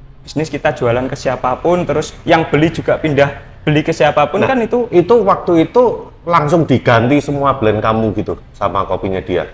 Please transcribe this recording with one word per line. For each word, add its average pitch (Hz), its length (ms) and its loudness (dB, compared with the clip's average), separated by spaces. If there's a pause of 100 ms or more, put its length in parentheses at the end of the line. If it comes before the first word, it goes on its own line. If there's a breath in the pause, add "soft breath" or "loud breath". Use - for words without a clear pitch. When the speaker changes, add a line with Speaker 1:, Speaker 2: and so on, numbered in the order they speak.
(200)
Speaker 1:
bisnis - 280 -6
kita 147 240 -2
jualan 123 340 0
ke 131 80 -8
siapapun, 135 720 -2
terus 147 280 -4 (100)
yang 160 220 2
beli 156 240 2
juga 147 280 -2
pindah 143 340 2 (320)
beli 151 180 2
ke 156 100 -2
siapapun 151 480 0
Speaker 2:
Nah, 220 80 0
Speaker 1:
kan 262 120 0
itu. 233 320 -2
Speaker 2:
itu 175 300 4
waktu 180 440 2
itu 233 180 2 (400)
langsung 160 420 2
diganti 123 540 2
semua 139 360 0
blend 107 240 0
kamu 110 360 0
gitu 92 200 -4 (160)
sama 98 340 -2
kopinya 95 360 -4
dia? 85 340 -2